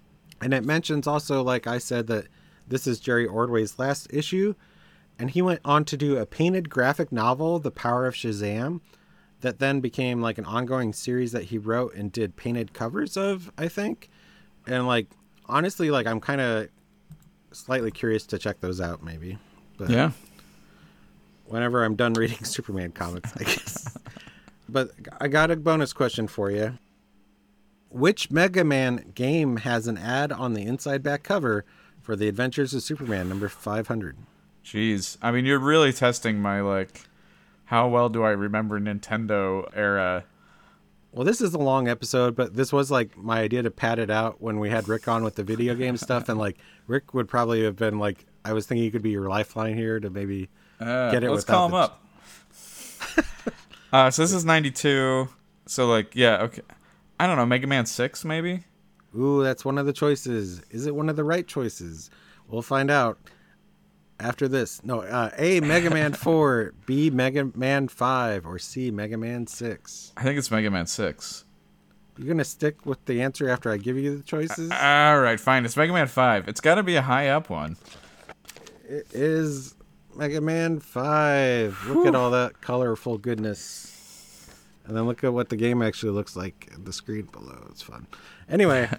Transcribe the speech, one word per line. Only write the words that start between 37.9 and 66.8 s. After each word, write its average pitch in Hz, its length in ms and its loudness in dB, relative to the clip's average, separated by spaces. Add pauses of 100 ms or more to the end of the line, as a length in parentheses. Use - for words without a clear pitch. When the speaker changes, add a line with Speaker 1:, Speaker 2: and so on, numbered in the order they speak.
Speaker 2:
do 113 120 0
I 110 100 4
remember 104 480 -2
Nintendo 101 960 -2
era? 98 500 2 (840)
Speaker 1:
Well, 123 140 -2
this 233 160 2
is 180 140 0
a - 20 0
long 135 300 2
episode, 120 480 0
but 117 200 -2
this 131 160 0
was, 139 200 2
like, 120 260 0
my 113 220 -2
idea 113 240 2
to 117 80 0
pad 117 260 0
it 107 140 0
out 110 280 0
when 107 200 -4
we 104 100 -2
had 110 180 0
Rick 110 200 -2
on 113 160 2
with 110 120 -2
the 107 80 -2
video 113 300 0
game 123 240 -2
stuff, 120 320 -2
and, 113 80 0
like, 104 200 -2 (280)
Rick 131 300 -2
would 123 120 0
probably 117 360 2
have 104 140 0
been, 107 200 0
like, 104 300 -4 (180)
I 110 80 -2
was 110 140 -2
thinking 117 160 2
he 110 80 0
could 113 100 -2
be 110 80 0
your 98 200 -2
lifeline 107 460 -2
here 113 240 -2
to 104 120 -6
maybe 98 380 -6 (300)
Speaker 2:
Uh, 120 300 -2
Speaker 1:
get 117 140 2
it 123 80 2
Speaker 2:
let's - 140 0
Speaker 1:
without - 80 0
Speaker 2:
call 180 120 6
him 170 60 0
Speaker 1:
the 185 60 0
Speaker 2:
up. - 280 0
<laughs> - 40 -20 (1800)
Uh, 131 200 8
so 156 100 2
this 170 120 4
is 175 120 0
ninety-two. 135 840 2 (360)
So, 127 220 0
like, 110 280 2
yeah, 113 280 6
okay. - 180 -4 (580)
I 170 80 4
don't 175 100 2
know, 123 80 4
Mega 127 220 2
Man 135 200 2
six, - 360 -4
maybe? 170 380 -4 (560)
Speaker 1:
Ooh, 139 260 4
that's 131 220 0
one 135 140 -2
of 139 80 0
the 143 60 2
choices. 117 760 -2
Is 117 160 -6
it 147 100 -2
one 156 140 0
of 151 60 -2
the 151 80 0
right 170 240 -2
choices? 87 600 -6 (380)
We'll 113 140 -6
find 135 300 0
out 123 260 2 (1000)
after 120 280 -2
this. 127 360 -2
No, 117 180 -4
uh, 110 360 -2
A, 175 240 4
Mega 165 280 4
Man 151 240 2
Speaker 2:
<laughs> - 0 -
Speaker 1:
four, 147 600 2 (120)